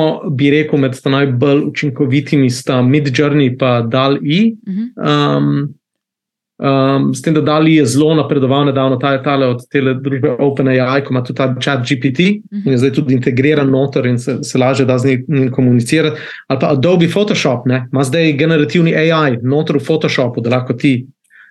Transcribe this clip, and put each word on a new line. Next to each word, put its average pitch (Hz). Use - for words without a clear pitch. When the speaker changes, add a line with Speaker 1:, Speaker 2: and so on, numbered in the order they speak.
Speaker 1:
bi 143
rekel, 151
med 131
ta -
najbolj 139
učinkovitimi 143
sta 127
Midjourney 139
pa 123
dall-E. 139
Speaker 2:
Mhm. 202
Speaker 1:
Um, 143
um, 135
s 127
tem, 165
da 151
dall-E 156
je 151
zelo 151
napredoval 139
nedavno, 135
ta 139
je 131
tale 139
od 123
tele 131
družbe 135
Open 139
A 131
I, 139
ko -
ima 127
tudi 123
ta 127
chat 135
G 131
P 131
T 175
Speaker 2:
Mhm. 202
Speaker 1:
in 135
je 127
zdaj 135
tudi 131
integriran 135
noter 131
in 123
se, 123
se -
lažje 131
da 127
z 123
njim, 127
njim 131
komunicirati. 127
Ali 131
pa 151
Adobe 147
Photoshop, 180
ne, 123
ima 135
zdaj 156
generativni 160
A 156
I 123
noter 147
v 135
Photoshopu, 131
da 120
lahko 123
ti 127